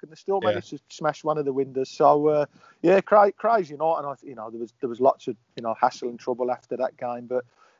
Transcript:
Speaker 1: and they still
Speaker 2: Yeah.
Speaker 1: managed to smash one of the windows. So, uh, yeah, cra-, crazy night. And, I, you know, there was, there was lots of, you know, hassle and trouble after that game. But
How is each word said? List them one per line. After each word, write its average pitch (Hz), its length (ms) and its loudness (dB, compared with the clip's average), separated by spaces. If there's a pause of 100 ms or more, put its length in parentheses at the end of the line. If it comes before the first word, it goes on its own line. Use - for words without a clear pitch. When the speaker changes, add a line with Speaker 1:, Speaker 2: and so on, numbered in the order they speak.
Speaker 1:
and 151 80 -20
they 160 60 -20
still 196 260 -2
Speaker 2:
Yeah. 180 80 2
Speaker 1:
managed - 200 -6
to 147 80 -14 (100)
smash - 360 -6
one 156 140 -2
of 147 60 -4
the 139 80 -2
windows. 131 380 -4
So, 147 380 4
uh, 147 180 2 (360)
yeah, 180 180 6
cra-, 202 320 4
crazy 196 440 -2
night. 160 220 -2
And, 147 80 -10
I, 139 160 -10
you 139 120 -16
know, 113 160 -14
there 113 100 -14
was, 113 200 -10
there 135 80 -4
was 117 120 -10
lots 135 280 2
of, 117 80 -8 (200)
you 120 60 -14
know, 113 180 -4
hassle 127 280 -2
and 120 100 -10
trouble 123 320 -4
after 123 280 -8
that 127 180 -4
game. 123 300 -10
But 123 180 -4 (360)